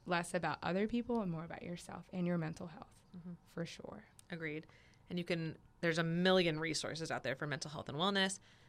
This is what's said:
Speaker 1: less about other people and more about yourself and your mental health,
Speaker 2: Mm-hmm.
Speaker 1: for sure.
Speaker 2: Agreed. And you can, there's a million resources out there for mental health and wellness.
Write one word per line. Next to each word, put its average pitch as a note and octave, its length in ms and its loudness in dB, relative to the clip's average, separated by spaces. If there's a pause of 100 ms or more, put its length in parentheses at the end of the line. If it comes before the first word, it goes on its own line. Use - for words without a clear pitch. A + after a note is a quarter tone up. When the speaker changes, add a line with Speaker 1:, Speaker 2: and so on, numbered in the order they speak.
Speaker 1:
less E3+ 280 0
about E3 280 0
other F#3+ 240 2
people A#3 360 0
and F#3 80 0
more D#3+ 140 -4
about E3 180 -10
yourself F3 500 -10
and F3+ 140 0
your F3 120 2
mental D#3+ 300 -4
health, - 180 -14 (320)
Speaker 2:
Mm-hmm. F3 140 -12 (200)
Speaker 1:
for E3+ 140 -4
sure. - 380 -12 (260)
Speaker 2:
Agreed. D#3+ 360 -6 (440)
And F3 80 -2
you E3+ 60 -2
can, E3 320 -2 (240)
there's E3 180 2
a E3+ 60 4
million E3+ 560 6
resources D#3+ 500 -2
out B2 140 -2
there B2 100 0
for D3+ 120 -2
mental D3 240 -4
health - 180 -6
and C3 80 -6
wellness. F#3+ 420 4 (300)